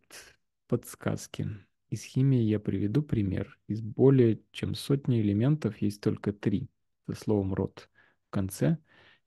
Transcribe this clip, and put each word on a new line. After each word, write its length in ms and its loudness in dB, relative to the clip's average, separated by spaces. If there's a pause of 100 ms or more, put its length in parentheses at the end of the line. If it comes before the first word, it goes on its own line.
(680)
подсказки. 800 -4 (420)
Из 140 -8
химии 380 2
я 180 2
приведу 440 -2
пример. 540 -2 (100)
Из 140 -6
более 600 4 (100)
чем 240 -6
сотни 460 0
элементов 600 0
есть 200 -2
только 320 -2
три 360 -2 (380)
со 80 -8
словом 380 -2
«род» 360 -4 (380)
в 40 -20
конце, 480 0 (480)